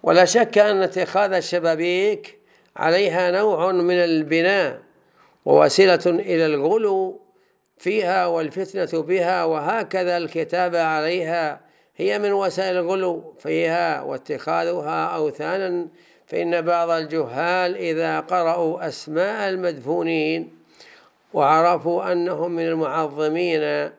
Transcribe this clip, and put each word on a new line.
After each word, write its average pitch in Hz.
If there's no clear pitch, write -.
ولا 170
شك 226
أن 208
اتخاذ 185
الشبابيك 175
عليها 180
نوع 190
من 180
البناء 165
ووسيلة 156
إلى 175
الغلو 190
فيها 185
والفتنة 170
بها، 175
وهكذا 175
الكتابة 170
عليها 160
هي 208
من 208
وسائل 190
الغلو 180
فيها 160
واتخاذها 160
أوثانا، 170
فإن 170
بعض 170
الجهال 165
إذا 160
قرأوا 170
أسماء 196
المدفونين 165
وعرفوا 170
أنهم 175
من 165
المعظمين 156